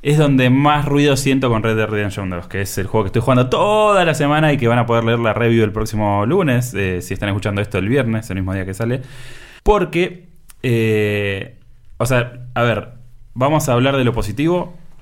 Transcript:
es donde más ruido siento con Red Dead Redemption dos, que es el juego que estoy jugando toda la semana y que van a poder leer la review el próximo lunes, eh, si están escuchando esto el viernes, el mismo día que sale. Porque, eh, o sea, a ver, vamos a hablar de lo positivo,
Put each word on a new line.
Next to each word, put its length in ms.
es 160
donde 320
más 340
ruido 320
siento 320
con 140
Red 140
Dead 120
Redemption 400
dos, 180
que 140
es 160
el 100
juego 180
que 40
estoy 140
jugando 260
toda 560
la 100
semana 380
y 60
que 100
van 100
a 80
poder 180
leer 160
la 120
review 320
el 80
próximo 540
lunes, 480
eh, 260
si 140
están 160
escuchando 320
esto 160
el 100
viernes, 400
el 80
mismo 160
día 140
que 80
sale. 260
Porque, 680
eh, 920
o 80
sea, 500
a 80
ver, 260
vamos 380
a 20
hablar 240
de 80
lo 80
positivo, 600